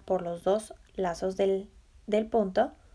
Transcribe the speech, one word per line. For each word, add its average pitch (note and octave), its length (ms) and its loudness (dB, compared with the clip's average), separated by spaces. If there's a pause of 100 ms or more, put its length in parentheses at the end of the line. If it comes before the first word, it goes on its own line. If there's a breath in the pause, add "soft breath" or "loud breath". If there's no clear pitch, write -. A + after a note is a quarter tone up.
por F#3 180 0
los E3+ 200 -8
dos G#3+ 320 0 (200)
lazos F#3+ 420 -2
del, G3 320 0 (380)
del G#3+ 200 0
punto. A3 460 2 (220 soft breath)